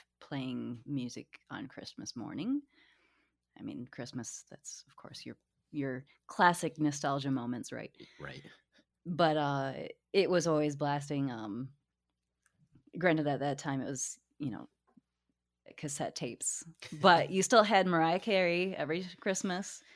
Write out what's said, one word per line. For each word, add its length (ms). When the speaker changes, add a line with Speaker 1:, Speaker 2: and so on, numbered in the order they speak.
Speaker 1:
playing 640
music 540
on 160
Christmas 480
morning. 460
I 40
mean, 280
Christmas, 580
that's, 380
of 100
course, 280
your, 120
your 340
classic 520
nostalgia 520
moments, 400
right? 200
Speaker 2:
Right. 340
Speaker 1:
But, 320
uh, 360
it 160
was 180
always 280
blasting, 560
um, 380
granted, 300
at 120
that 180
time, 240
it 80
was, 300
you 120
know, 160
cassette 380
tapes. 480
But 380
Speaker 2:
<laughs> 0
Speaker 1:
you 140
still 200
had 240
Mariah 320
Carey 560
every 300
Christmas. 640